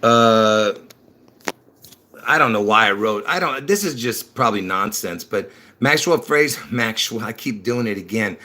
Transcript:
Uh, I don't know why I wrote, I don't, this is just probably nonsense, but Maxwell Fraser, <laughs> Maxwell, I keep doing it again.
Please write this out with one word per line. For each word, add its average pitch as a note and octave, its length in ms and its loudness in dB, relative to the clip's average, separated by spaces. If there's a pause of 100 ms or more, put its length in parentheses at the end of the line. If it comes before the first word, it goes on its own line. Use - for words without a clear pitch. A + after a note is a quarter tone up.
Uh, A2 680 4 (1500)
I D3 120 2
don't C3+ 140 4
know G#2 100 0
why G#2+ 240 4
I G2+ 60 2
wrote, G#2 340 -2
I F3 140 -2
don't, C#3 260 -4
this G3+ 180 0
is D#3+ 100 -4
just A#2 400 -8
probably A2 260 0
nonsense, F#2+ 640 -4
but G2 260 -6 (300)
Maxwell D3+ 380 2
Fraser, D3 480 0
<laughs> - 40 -14
Maxwell, A2+ 540 -4
I A2 80 -8
keep G#2+ 320 -8
doing A#2+ 220 -2
it G#2 120 -4
again. G2+ 460 -4